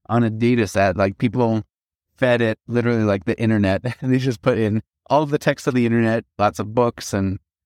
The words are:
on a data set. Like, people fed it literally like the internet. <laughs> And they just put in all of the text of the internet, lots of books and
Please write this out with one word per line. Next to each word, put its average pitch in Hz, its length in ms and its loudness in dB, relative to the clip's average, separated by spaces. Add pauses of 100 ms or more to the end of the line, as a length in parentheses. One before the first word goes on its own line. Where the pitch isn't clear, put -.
on 120 140 2
a 110 80 0
data 117 360 2
set. 95 300 0
Like, 98 220 0
people 113 440 0 (540)
fed 123 240 2
it 110 260 0
literally 117 380 0
like 98 220 0
the 117 140 -2
internet. 101 440 0
<laughs> 120 160 -8
And 127 120 -2
they 131 60 2
just 127 240 -4
put 120 160 0
in 110 240 0 (260)
all 143 140 2
of 147 80 -4
the 147 80 0
text - 280 -2
of 135 80 0
the 120 120 2
internet, 113 380 0 (140)
lots 101 200 0
of 107 160 -8
books 120 380 -2
and 98 260 -2 (280)